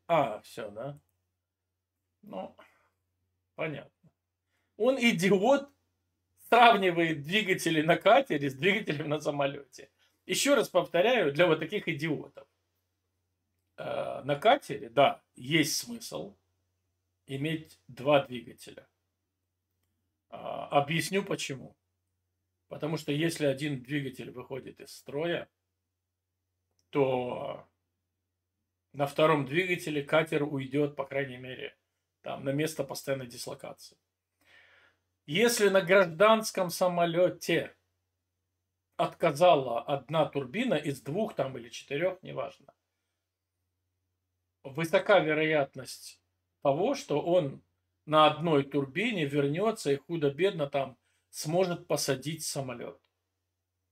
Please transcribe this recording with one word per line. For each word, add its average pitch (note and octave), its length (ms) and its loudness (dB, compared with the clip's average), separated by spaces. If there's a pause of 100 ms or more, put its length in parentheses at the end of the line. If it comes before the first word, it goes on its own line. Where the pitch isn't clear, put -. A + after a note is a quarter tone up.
а, B2+ 340 0
все, - 280 -12
да? C3 300 -12 (1200)
Ну, G3+ 340 -14 (1000)
понятно. - 540 -10 (680)
Он B3+ 220 2
идиот, G3+ 720 4 (800)
сравнивает F3+ 760 6
двигатели E3+ 580 0
на E3 160 4
катере F#3+ 520 4
с B2+ 40 -4
двигателем D#3+ 560 -2
на D3+ 100 -2
самолете. C#3+ 680 -6 (380)
Еще C4 280 2
раз G#3 140 2
повторяю, F#3 640 2
для F3 140 4
вот D#3+ 120 2
таких G3 280 -6
идиотов. D3+ 580 -6 (1300)
Э, B2+ 460 -8
на C#3+ 120 -2
катере, D3 540 0
да, A#2+ 320 4 (140)
есть C#3+ 420 0
смысл - 580 -10 (920)
иметь D3+ 600 -8
два B2+ 380 2
двигателя. - 640 -16 (1400)
А, - 360 -10 (140)
объясню E3 420 -2
почему. C3+ 520 -8 (960)
Потому D#3 280 -6
что D3 140 -6
если D#3 340 -2
один C#3 360 -4
двигатель C3 500 -8
выходит B2+ 500 -14
из - 120 -20
строя, D3+ 540 -6 (1400)
то B2+ 800 -4 (1300)
на C#3+ 120 -2
втором D#3 400 4
двигателе E3 560 -2
катер D#3 420 0
уйдет, C#3+ 520 -2
по C3+ 100 -6
крайней C3+ 320 -6
мере, B2+ 380 -14 (520)
там, B2+ 160 -8
на C3+ 60 -4
место D3+ 340 -2
постоянной C3 440 -8
дислокации. B2 720 -16 (1300)
Если G#3 420 2
на F#3+ 120 4
гражданском F#3+ 880 4
самолете E3+ 1040 0 (1200)
отказала D3+ 840 2
одна D3 440 -2
турбина F3+ 480 -4
из D3 280 -4
двух G#3 340 -6
там C3 220 -4
или A#2 120 -16
четырех, F3 540 -6
неважно, C3+ 500 -12 (1900)
высока E3 560 2
вероятность D3+ 1000 -2 (420)
того, F3 320 2
что - 260 -2
он E3+ 420 0 (420)
на D3+ 200 6
одной D3 380 2
турбине D#3 600 -2
вернется D3 720 0
и - 20 2
худо-бедно D3+ 720 -2
там C3+ 300 -6 (320)
сможет F3 580 -2
посадить C#3+ 560 -2
самолет. A#2+ 560 -10 (920)